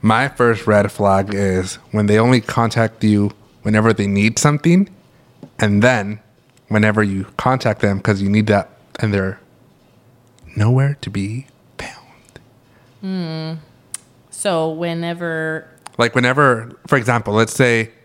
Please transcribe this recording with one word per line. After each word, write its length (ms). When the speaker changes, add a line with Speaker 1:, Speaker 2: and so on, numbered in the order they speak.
Speaker 1:
my 260
first 400
red 240
flag 420
is 420
when 160
they 120
only 220
contact 640
you 300
whenever 300
they 140
need 320
something, 500
and 240
then 380
whenever 340
you 220
contact 440
them 200
'cause 220
you 80
need 160
that, 240
and 120
they're 280
nowhere 440
to 100
be 360
found. 600
Speaker 2:
Hmm. 520
So 400
whenever 960
Speaker 1:
Like, 160
whenever, 560
for 100
example, 380
let's 180
say 380